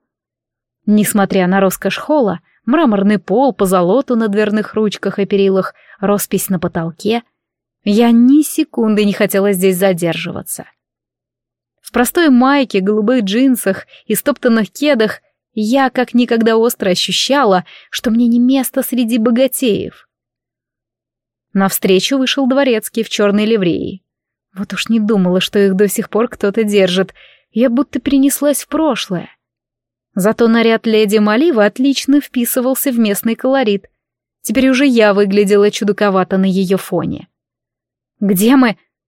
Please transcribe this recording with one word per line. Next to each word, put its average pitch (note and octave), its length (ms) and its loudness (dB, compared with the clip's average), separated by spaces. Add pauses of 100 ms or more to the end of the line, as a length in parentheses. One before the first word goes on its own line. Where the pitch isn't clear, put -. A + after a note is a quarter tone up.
(840)
Несмотря G3 640 0
на G3 140 2
роскошь F#3+ 360 -2
холла, A#3 440 -2 (240)
мраморный G#3+ 540 2
пол, G#3+ 340 0
позолоту G3 640 0
на A3+ 100 -2
дверных G#3 460 -2
ручках G3+ 440 -4
и G3+ 80 -2
перилах, G3 500 0 (260)
роспись G3 480 -2
на F#3 100 -2
потолке, F3+ 640 -6 (640)
я A#3 260 2
ни B3 300 6
секунды A3 640 -2
не G3+ 80 0
хотела G3+ 400 0
здесь F#3 240 0
задерживаться. F3 880 -4 (1160)
В - 120 -20
простой D4 360 0
майке, B3+ 520 2
голубых G#3+ 420 0
джинсах G#3 640 0 (200)
и F3+ 60 -2
стоптанных A3+ 580 -2
кедах B3+ 500 -2 (320)
я B3 360 0
как B3 240 -4
никогда A3+ 440 2
остро A3+ 320 -2
ощущала, F#3+ 760 0 (260)
что - 220 -4
мне A#3 160 2
не A#3+ 140 2
место C4 420 0
среди A#3 360 -2
богатеев. A#3+ 880 -2 (1400)
Навстречу F#3+ 640 0
вышел C4 280 -2
дворецкий A#3+ 580 0
в - 60 -8
черной G#3 360 0
ливреи. G3 580 -2 (500)
Вот G3 200 -10
уж - 160 -8
не A3+ 100 2
думала, F#3+ 420 0
что - 180 -2
их G3 160 2
до G3+ 120 2
сих F#3+ 220 -6
пор A3+ 180 -2
кто-то G#3 360 -4
держит. F#3+ 500 0 (380)
Я A#3+ 180 0
будто B3+ 300 -2
перенеслась C#4 640 0
в - 40 -20
прошлое. B3+ 640 -4 (840)
Зато G#3+ 320 0
наряд A3+ 380 2
леди A3 320 2
Маливы G#3+ 480 2
отлично C4+ 540 0
вписывался B3+ 720 -2
в A#3 80 -2
местный A3 360 0
колорит. B3+ 520 -2 (540)
Теперь C4 280 0
уже C4 160 2
я A3 280 4
выглядела G3+ 580 2
чудаковато G3 680 -2
на F#3+ 80 2
ее F#3+ 320 0
фоне. - 500 -6 (920)
«Где G#3 360 2
мы?» — B3+ 220 2 (300)